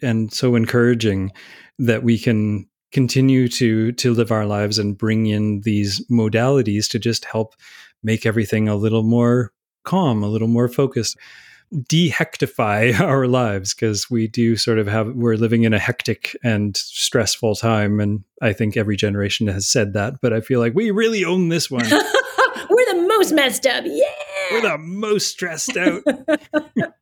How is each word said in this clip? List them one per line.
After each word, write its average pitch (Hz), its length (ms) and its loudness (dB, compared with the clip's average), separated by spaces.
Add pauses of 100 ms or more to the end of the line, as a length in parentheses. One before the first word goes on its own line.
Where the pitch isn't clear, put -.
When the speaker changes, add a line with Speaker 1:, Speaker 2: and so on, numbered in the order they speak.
Speaker 1:
and 113 320 -2
so 123 220 2
encouraging 113 760 2 (480)
that 117 240 2
we 117 160 4
can 107 480 0 (240)
continue 131 560 2
to, 113 460 0
to 120 200 0
live 113 200 2
our 107 120 0
lives 104 320 -2
and 104 200 -2
bring 110 300 0
in 107 340 0
these 104 480 -2
modalities 113 800 2
to 113 100 -4
just 113 240 -2
help - 300 -6 (500)
make 110 220 0
everything 107 420 0
a 104 80 0
little 110 280 0
more 120 500 2 (320)
calm, 139 380 0
a 104 40 -2
little 110 220 -2
more 120 180 2
focused, 123 480 -2 (580)
dehectify 127 1200 0
<laughs> 95 60 0
our 135 280 2
lives, 110 460 0
'cause 107 360 -2
we 113 180 -2
do 113 300 0
sort 110 220 0
of 104 80 -2
have, 110 280 -2
we're 117 220 0
living 113 260 2
in 110 100 4
a 101 60 2
hectic - 640 -6
and 104 320 0
stressful - 800 -2
time. 104 460 0
And 104 240 -2 (160)
I 113 100 0
think 107 240 -2
every 104 220 0
generation 101 500 -2
has 95 220 -2
said 101 240 0
that, 107 280 -2
but 117 120 0
I 110 80 0
feel 123 180 -2
like 117 160 0
we 214 160 0
really 220 320 0
own 175 240 0
this 165 240 -2
one. 120 180 -4
Speaker 2:
<laughs> - 800 0
We're 453 240 4
the 349 140 0
most 392 240 4
messed 269 360 0
up. 247 180 -2
Yeah. - 200 0 (460)
Speaker 1:
We're 226 100 0
the 170 160 -2
most 202 500 -4
stressed 180 500 -8
out. 175 300 0
Speaker 2:
<laughs> 302 760 -4 (200)